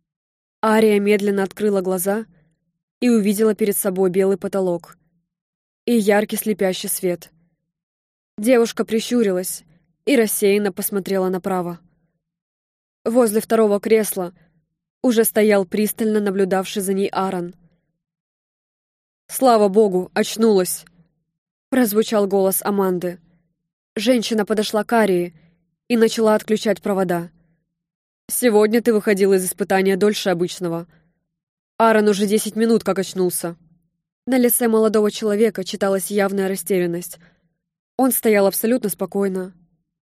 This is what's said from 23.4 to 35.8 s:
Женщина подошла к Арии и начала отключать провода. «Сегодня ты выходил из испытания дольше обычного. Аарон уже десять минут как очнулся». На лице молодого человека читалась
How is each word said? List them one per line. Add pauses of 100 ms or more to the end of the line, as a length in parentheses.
Женщина
подошла
к
Арии (560)
и
начала
отключать
провода. (960)
«Сегодня
ты
выходил
из
испытания
дольше
обычного. (920)
Аарон
уже
десять
минут
как
очнулся». (680)
На
лице
молодого
человека
читалась